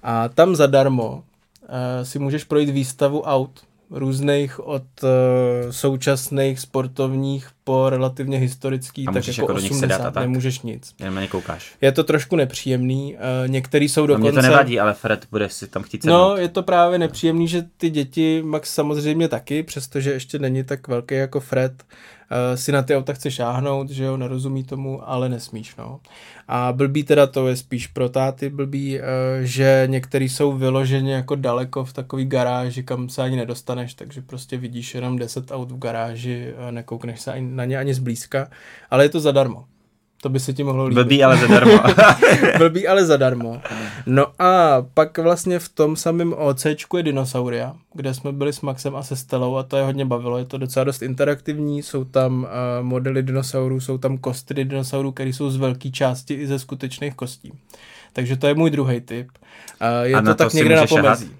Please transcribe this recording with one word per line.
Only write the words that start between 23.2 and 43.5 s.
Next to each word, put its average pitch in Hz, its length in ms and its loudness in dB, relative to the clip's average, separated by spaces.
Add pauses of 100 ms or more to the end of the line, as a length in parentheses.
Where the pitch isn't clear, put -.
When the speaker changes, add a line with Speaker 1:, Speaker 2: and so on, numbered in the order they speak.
Speaker 1:
šáhnout, 135 600 -4
že 135 140 -6
jo, 135 120 -2
nerozumí 131 480 -6
tomu, 131 440 -10
ale 127 200 -2
nesmíš, 113 480 -10
no. 120 240 -16 (480)
A 123 240 -2
blbý 139 320 0
teda, 147 220 6
to 131 220 -2
je 127 80 0
spíš 127 300 -8
pro 127 220 -4
táty 135 400 -4
blbý, 139 520 -6
eh, - 20 -12 (400)
že 131 480 4
některý 131 380 -2
jsou 143 240 0
vyloženě 135 640 0
jako 131 200 -4
daleko 127 500 -4
v 131 80 -14
takový 131 320 -8
garáži, 127 580 -2
kam 127 260 -6
se 131 140 -6
ani 131 140 -2
nedostaneš, 120 580 -8
takže 135 280 -16
prostě 127 340 -14
vidíš 123 380 -10
jenom 127 240 -4
deset 123 320 -10
aut 127 220 -10
v 127 60 -12
garáži, 120 760 -8 (140)
eh, 120 40 -10
nekoukneš 120 480 -12
se 131 120 -10
ani, 127 220 -8
na 127 100 -6
ně 131 140 -4
ani 135 160 -2
zblízka, 131 540 -4 (420)
ale 135 140 6
je 147 40 6
to 160 120 -2
zadarmo. 135 440 2 (580)
To 143 60 -4
by 131 120 0
se 131 120 -6
ti 139 120 -4
mohlo 131 220 0
líbit. 127 160 0
Speaker 2:
Blbý, 135 220 4
ale 131 120 8
zadarmo. 190 360 8 (460)
Speaker 1:
<laughs> - 400 6
Blbý, 165 300 4
ale 190 180 6
zadarmo. 127 540 2 (460)